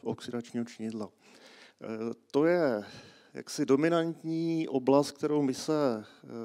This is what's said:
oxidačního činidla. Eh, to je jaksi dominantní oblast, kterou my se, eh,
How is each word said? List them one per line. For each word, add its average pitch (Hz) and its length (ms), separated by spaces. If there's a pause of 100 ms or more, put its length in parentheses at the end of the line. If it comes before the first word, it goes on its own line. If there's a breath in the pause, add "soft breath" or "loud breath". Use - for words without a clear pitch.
oxidačního 117 640
činidla. 110 440 (760 loud breath)
Eh, - 40 (440)
to 143 140
je 151 400 (500 loud breath)
jaksi - 320
dominantní 165 1000
oblast, 139 440
kterou 147 300
my 131 120
se, 131 500
eh, - 240 (160)